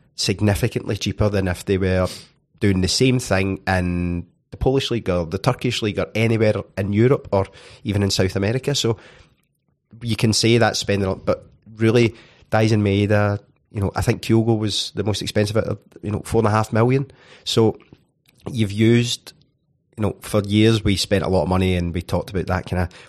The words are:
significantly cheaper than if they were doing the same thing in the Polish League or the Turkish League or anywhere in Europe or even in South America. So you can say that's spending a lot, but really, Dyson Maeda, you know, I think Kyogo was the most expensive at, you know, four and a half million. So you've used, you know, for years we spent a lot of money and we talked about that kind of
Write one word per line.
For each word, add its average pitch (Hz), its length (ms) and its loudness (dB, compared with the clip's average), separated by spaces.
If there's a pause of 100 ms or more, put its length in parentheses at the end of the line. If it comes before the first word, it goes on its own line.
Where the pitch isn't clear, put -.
(160)
significantly 104 840 -2
cheaper 104 320 -2
than 95 180 -2
if 87 160 -6
they 98 140 0
were 92 300 0 (520)
doing 98 220 2
the 90 80 0
same 127 300 2
thing 98 460 -2
in 87 600 -2 (240)
the - 60 -18
Polish 135 340 0
League 113 180 -4
or 87 160 0
the 85 120 -6
Turkish 123 440 -2
League 104 180 -2
or 87 160 -4
anywhere 110 400 2 (220)
in 101 140 -4
Europe 120 400 2
or 98 160 0 (380)
even 101 180 0
in 98 80 2
South - 240 0
America. 117 400 -2
So 113 220 -2 (1040)
you 117 160 -4
can 113 160 2
say 113 240 4
that's 110 220 2
spending 101 280 -2
a 95 40 -2
lot, - 140 -8
but - 200 -2 (300)
really, 110 380 2 (360)
Dyson 110 340 2
Maeda, 104 560 2 (320)
you 107 100 -6
know, 95 140 -2
I - 60 -4
think 117 200 -2
Kyogo 113 360 2
was 107 380 -4
the 104 80 -4
most 101 180 -4
expensive 107 360 -2
at, - 80 0 (360)
you 104 100 -6
know, 104 120 -4
four - 160 0
and 110 80 2
a 104 40 2
half 110 200 0
million. 127 400 0 (320)
So - 340 2 (720)
you've 110 220 -2
used, 117 640 2 (640)
you 110 40 -4
know, 104 200 -2
for - 220 0
years 107 380 4
we 98 140 2
spent - 300 0
a - 40 -2
lot 92 140 2
of 80 60 -2
money 92 260 2
and 87 180 -2
we 87 80 -4
talked - 280 -4
about 87 180 -6
that 90 220 -2
kind 90 140 -2
of 87 100 -8 (160)